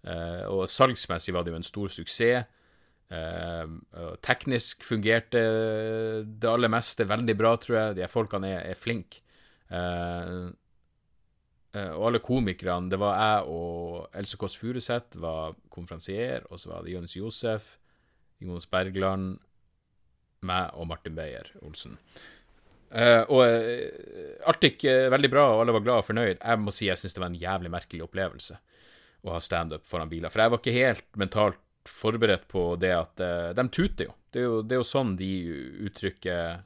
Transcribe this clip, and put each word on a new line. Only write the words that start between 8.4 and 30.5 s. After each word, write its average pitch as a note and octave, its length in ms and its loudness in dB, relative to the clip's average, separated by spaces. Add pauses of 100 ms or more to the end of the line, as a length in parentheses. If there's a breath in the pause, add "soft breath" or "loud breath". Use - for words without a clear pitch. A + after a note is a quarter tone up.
er, F2+ 220 -6
er - 20 -6
flinke. - 460 -8 (500 soft breath)
Eh, F2 800 -6 (1300)
eh, F#2+ 160 -6
og F#2 160 -2
alle A#2+ 100 2
komikerne, F#2 720 0
det F#2+ 80 0
var G2+ 220 2
jeg G#2+ 320 2
og E2+ 640 -8
Else G2 240 -8
Kåss F#2+ 180 -6
Furuseth B2 640 -6
var D#2+ 320 -6 (160)
konferansier, G2 800 -8
og F2 80 -16
så E2+ 140 -14
var E2+ 100 -12
det F2 140 -8
Jonis E2+ 180 -10
Josef, A2 640 -6 (680)
Jonas F2+ 240 -10
Bergland, F#2+ 720 0 (1040)
meg F#2 320 -2
og E2 160 -8
Martin D#2+ 240 -10
Beyer-Olsen. D2+ 800 -12 (960 loud breath)
Eh, A#2 400 8
og, B2+ 160 10
eh, A#2 880 0 (160)
alt - 160 6
gikk, - 240 4
eh, C3 240 6
veldig C3+ 160 4
bra, C#3 140 8 (100)
og A2 80 6
alle A#2 160 4
var G#2 80 0
glad A#2+ 160 4
og - 80 -6
fornøyd. G#2+ 320 0
Jeg A2+ 160 2
må G#2 160 -4
si G2+ 160 0
jeg F2+ 80 0
synes - 160 -8
det F#2 80 -6
var F2 80 -4
en F2 80 -8
jævlig F2+ 320 -4
merkelig E2+ 320 -8
opplevelse - 560 -6 (640 soft breath)
å F2+ 80 -8
ha E2+ 80 -4
stand-up E2 480 -4
foran D#2+ 240 -6
biler, E2 180 -6
for A2 140 2
jeg A#2 100 6